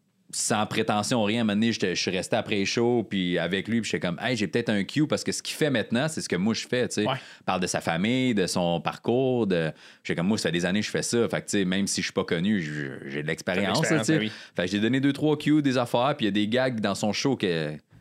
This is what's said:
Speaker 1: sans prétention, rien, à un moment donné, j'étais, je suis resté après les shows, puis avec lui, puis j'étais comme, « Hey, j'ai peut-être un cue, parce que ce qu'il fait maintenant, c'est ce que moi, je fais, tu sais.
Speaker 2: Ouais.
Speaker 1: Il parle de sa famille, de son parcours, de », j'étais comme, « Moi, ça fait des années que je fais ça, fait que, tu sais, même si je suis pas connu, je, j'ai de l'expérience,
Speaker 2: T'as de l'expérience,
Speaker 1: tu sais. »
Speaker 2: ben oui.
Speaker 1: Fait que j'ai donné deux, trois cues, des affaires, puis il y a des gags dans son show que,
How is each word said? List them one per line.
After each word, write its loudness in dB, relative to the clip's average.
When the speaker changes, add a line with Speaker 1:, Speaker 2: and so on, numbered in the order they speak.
Speaker 1:
sans -2
prétention, 0
rien, 0
à 0
un 0
moment 0
donné, 2
j'étais, -2
je -2
suis -2
resté -2
après -2
les 2
shows, 2
puis 0
avec 0
lui, 0
puis -4
j'étais -2
comme, « -2
Hey, -2
j'ai 0
peut-être -2
un 2
cue, 0
parce 0
que -2
ce -8
qu'il -8
fait 2
maintenant, 0
c'est -6
ce -6
que 0
moi, 2
je -4
fais, 0
tu -8
sais. 2
Speaker 2:
Ouais. 0
Speaker 1:
Il -20
parle -2
de 0
sa -2
famille, 0
de 2
son 0
parcours, 0
de », 0
j'étais -2
comme, « 0
Moi, 2
ça 0
fait 2
des 0
années 0
que -2
je -8
fais -2
ça, 2
fait 0
que, -10
tu 0
sais, 4
même 0
si -2
je -4
suis -8
pas 0
connu, 0
je, -8
j'ai -6
de -8
l'expérience, 0
Speaker 2:
T'as 2
de 2
l'expérience, 0
Speaker 1:
tu 2
sais. » 4
Speaker 2:
ben 0
oui. -6
Speaker 1:
Fait 0
que -6
j'ai 0
donné 2
deux, 2
trois 0
cues, 2
des 2
affaires, 2
puis 0
il 2
y -
a 2
des 2
gags 0
dans 0
son 0
show 0
que, 0